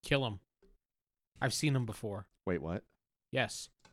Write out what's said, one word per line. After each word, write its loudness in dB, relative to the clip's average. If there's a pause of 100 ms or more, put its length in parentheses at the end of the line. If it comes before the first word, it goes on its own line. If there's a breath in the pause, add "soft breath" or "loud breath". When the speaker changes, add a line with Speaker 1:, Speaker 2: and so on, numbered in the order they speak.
Speaker 1:
Kill 2
him. -4 (1000)
I've 2
seen 2
him 2
before. -6 (200)
Speaker 2:
Wait, 2
what? -4 (460)
Speaker 1:
Yes. -2 (240)